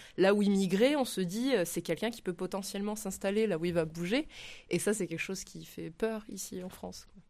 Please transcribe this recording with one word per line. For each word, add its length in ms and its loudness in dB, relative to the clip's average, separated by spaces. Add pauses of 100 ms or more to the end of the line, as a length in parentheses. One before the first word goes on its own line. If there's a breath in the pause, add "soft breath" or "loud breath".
(160 loud breath)
Là 160 8
où 80 4
immigré, 560 4
on 80 2
se 160 -4
dit, 340 0
euh, 120 4
c'est 160 -4
quelqu'un 280 -2
qui 120 -10
peut 100 -4
potentiellement 640 -4
s'installer 500 0
là 120 2
où 80 -2
il 80 0
va 100 4
bouger. 420 -2 (440 loud breath)
Et 80 2
ça, 160 2
c'est 120 -2
quelque 120 -6
chose 260 -6
qui 220 -16
fait 240 -10
peur 400 -4
ici 320 -10
en 80 -10
France, 420 -14
quoi. 180 -20